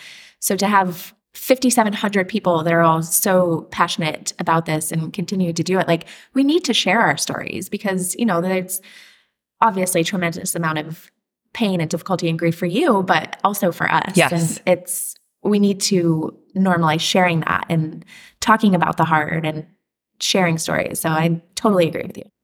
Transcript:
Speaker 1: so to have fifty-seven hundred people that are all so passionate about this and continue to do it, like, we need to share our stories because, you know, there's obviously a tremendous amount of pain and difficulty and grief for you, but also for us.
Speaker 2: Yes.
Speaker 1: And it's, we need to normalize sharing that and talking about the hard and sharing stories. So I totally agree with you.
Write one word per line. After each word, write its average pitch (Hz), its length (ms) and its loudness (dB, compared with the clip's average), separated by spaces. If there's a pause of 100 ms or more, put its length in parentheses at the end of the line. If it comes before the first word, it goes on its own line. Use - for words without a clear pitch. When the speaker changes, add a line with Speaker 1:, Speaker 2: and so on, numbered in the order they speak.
(400)
Speaker 1:
so 196 180 -2
to 196 80 0
have 190 480 0 (220)
fifty-seven 240 580 2
hundred 202 340 -2
people 175 360 0
that 170 100 2
are 170 80 4
all 160 220 4
so 180 680 0
passionate - 720 -4
about 165 260 0
this 156 260 -4
and 160 220 -4
continue 180 400 -2
to 165 100 -2
do 185 140 0
it, 170 100 0
like, 170 200 0 (260)
we 269 100 2
need 320 220 2
to 240 80 0
share 214 280 2
our 156 140 2
stories - 540 -8
because, 190 460 -4
you 233 100 -2
know, 175 160 0
there's 185 400 -4 (800)
obviously 185 400 0
a - 20 -2
tremendous 175 520 -4
amount 160 240 -2
of 160 320 -12 (420)
pain 190 280 -2
and 160 100 -4
difficulty 170 360 -2
and 165 120 -2
grief 165 160 0
for 180 100 -4
you, 208 380 2
but 170 400 0
also 196 280 0
for - 200 -2
us. 180 260 0
Speaker 2:
Yes. 156 140 4
Speaker 1:
And 165 340 -2
it's, - 500 -2 (280)
we 208 160 2
need 196 220 2
to 170 540 0 (220)
normalize 170 440 2
sharing 175 400 2
that - 280 -2
and 165 340 -2 (360)
talking 220 340 4
about 160 240 2
the 160 80 2
hard 160 400 0
and 156 220 -6 (520)
sharing 175 380 0
stories. - 440 -4
So 160 80 -2
I 165 320 0 (120)
totally 185 340 2
agree - 200 -6
with - 100 -16
you. - 60 -14 (200)